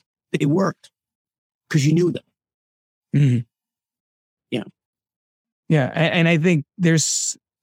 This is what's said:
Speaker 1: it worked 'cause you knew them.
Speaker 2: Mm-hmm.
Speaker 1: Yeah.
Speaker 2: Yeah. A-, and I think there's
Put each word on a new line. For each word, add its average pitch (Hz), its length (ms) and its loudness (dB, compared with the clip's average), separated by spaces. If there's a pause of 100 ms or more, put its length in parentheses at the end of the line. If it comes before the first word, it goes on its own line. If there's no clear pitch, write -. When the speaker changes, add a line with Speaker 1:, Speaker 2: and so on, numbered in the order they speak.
(320)
Speaker 1:
it - 140 -2
worked 170 440 -2 (760)
'cause 147 160 0
you 151 80 2
knew 175 180 2
them. - 140 -10 (880)
Speaker 2:
Mm-hmm. 139 240 2 (1120)
Speaker 1:
Yeah. 117 140 -6 (1040)
Speaker 2:
Yeah. 143 260 0
A-, 160 180 0
and 165 140 0
I 170 100 2
think 160 280 0 (120)
there's - 640 -2 (240)